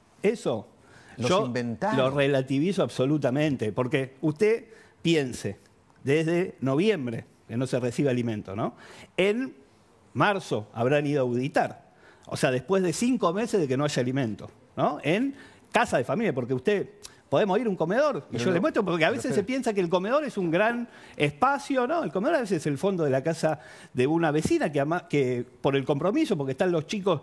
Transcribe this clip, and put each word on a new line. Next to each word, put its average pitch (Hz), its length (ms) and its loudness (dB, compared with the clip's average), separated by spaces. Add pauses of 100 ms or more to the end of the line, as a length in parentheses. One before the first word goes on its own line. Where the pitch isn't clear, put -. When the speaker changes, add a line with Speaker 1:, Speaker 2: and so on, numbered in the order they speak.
(200)
Speaker 1:
eso 170 460 -2 (520)
Speaker 2:
Los 120 120 0
Speaker 1:
yo 185 160 2
Speaker 2:
inventaron. 120 500 -2
Speaker 1:
lo 131 140 4
relativizo 139 720 2
absolutamente, 135 880 0
porque 127 500 -2
usted 208 440 0 (360)
piense, 131 580 0 (440)
desde 165 580 0
noviembre 135 640 -2 (220)
que 110 100 -8
no 127 120 -2
se 131 100 0
recibe 123 320 0
alimento, 113 460 -2
¿no? 160 180 -4 (420)
En 220 380 0 (600)
marzo 156 600 0
habrán 139 320 2
ido 143 140 0
a - 20 2
auditar. 127 640 -2 (380)
O - 100 -8
sea, 139 140 2
después 180 320 0
de 175 100 0
cinco 233 400 0
meses 214 280 0
de 147 80 0
que 127 80 0
no 143 80 0
haya 147 180 0
alimento, 127 480 -2 (260)
¿no? 240 260 0
En 220 320 0 (380)
casa 190 260 2
de 123 60 0
familia, 165 300 0
porque 120 200 -2
usted, 185 340 0 (400)
podemos 190 300 2
ir 247 80 -2
a 214 40 0
un 180 60 -2
comedor, 202 520 0
y - 40 -18
Speaker 2:
Pero 117 120 -2
Speaker 1:
yo 185 60 2
Speaker 2:
no, 180 40 4
Speaker 1:
le 170 60 2
muestro, 247 240 0
porque 170 200 2
a 165 40 6
Speaker 2:
pero 226 100 0
Speaker 1:
veces 269 120 -2
Speaker 2:
espere. 190 120 2
Speaker 1:
se 185 40 -2
piensa 254 260 0
que 196 80 0
el 180 80 2
comedor 202 360 2
es 240 120 -6
un 180 140 0
gran 233 380 0 (280)
espacio, 254 680 0
¿no? 320 180 -2
El 175 80 -6
comedor 262 240 0
a 277 40 0
veces 196 180 -2
es 147 80 -4
el 143 120 -2
fondo 185 260 0
de 143 60 2
la 131 120 0
casa 156 380 -2 (320)
de 127 140 2
una 160 240 2
vecina 185 420 0
que 143 80 2
ama-, 160 280 -2
que 127 360 0 (160)
por 139 160 2
el 135 80 0
compromiso, 185 520 0
porque 139 160 -4
están 185 200 0
los 160 140 -2
chicos 185 360 0